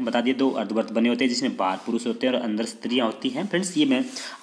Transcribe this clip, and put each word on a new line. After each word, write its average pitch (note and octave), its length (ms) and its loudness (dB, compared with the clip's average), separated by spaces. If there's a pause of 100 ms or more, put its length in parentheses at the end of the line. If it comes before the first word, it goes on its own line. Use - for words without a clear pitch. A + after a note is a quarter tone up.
बता A#2 200 0
दिया, B2+ 140 2
दो C3+ 160 2
अर्धवर्त A2 420 -2
बने A#2 160 4
होते A#2+ 160 2
हैं B2+ 40 4
जिसमें A#2+ 280 0
बाहर F#2+ 200 0
पुरुष A#2 300 -4
होते A#2 200 -2
हैं B2+ 80 2
और - 60 0
अंदर A2 240 -2
स्त्रियाँ A#2+ 420 -2
होती A2 220 -2
हैं D3 180 -4
फ्रेंड्स, F#3 300 -2
ये D3+ 80 6
मैं C3 200 4 (380)